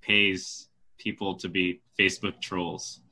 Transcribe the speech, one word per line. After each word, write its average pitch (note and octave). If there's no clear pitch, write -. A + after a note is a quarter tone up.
pays G2+
people G2
to F#2
be F2+
Facebook F#2+
trolls. F2